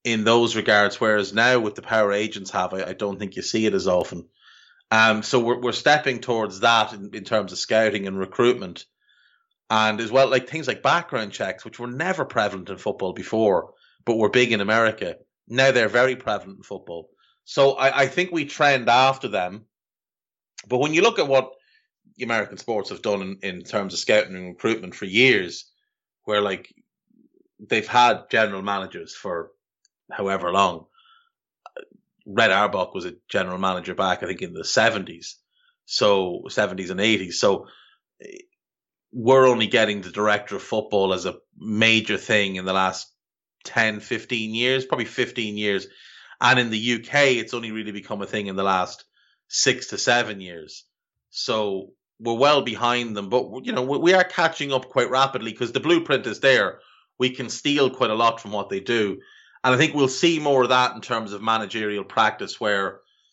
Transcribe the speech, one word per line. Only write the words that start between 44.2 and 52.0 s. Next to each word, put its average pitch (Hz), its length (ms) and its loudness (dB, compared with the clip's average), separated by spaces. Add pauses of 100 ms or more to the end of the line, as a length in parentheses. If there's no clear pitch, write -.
years, 127 320 0
probably 120 200 -4
fifteen 110 520 -6
years. 101 300 -2 (540)
And 123 180 4
in 120 100 0
the 110 80 -2
U 117 220 0
K, 139 360 2
it's 110 180 -6
only 117 180 -8
really 107 220 -8
become 101 280 -8
a 95 60 -8
thing 104 200 -6
in 95 100 -6
the 98 60 -2
last 95 420 0 (420)
six - 400 0
to 104 100 -10
seven 110 440 0
years. 85 420 -16 (460)
So 104 640 -4 (260)